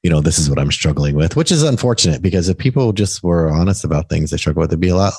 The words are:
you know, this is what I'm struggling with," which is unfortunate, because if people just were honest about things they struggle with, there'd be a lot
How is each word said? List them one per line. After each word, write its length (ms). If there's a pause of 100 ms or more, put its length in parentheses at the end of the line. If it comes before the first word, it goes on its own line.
you 60
know, 100
this 200
is 100
what 100
I'm 120
struggling 440
with," 200
which 160
is 120
unfortunate, 580
because 280
if 80
people 340
just 320
were 260
honest 340
about 260
things 220
they 60
struggle 240
with, 100
there'd 80
be 100
a 60
lot 240